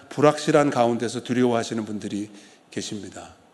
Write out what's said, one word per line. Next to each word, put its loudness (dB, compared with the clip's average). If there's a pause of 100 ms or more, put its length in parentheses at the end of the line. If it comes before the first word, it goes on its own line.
불확실한 4
가운데서 0
두려워하시는 0
분들이 -8 (400)
계십니다. -12 (200)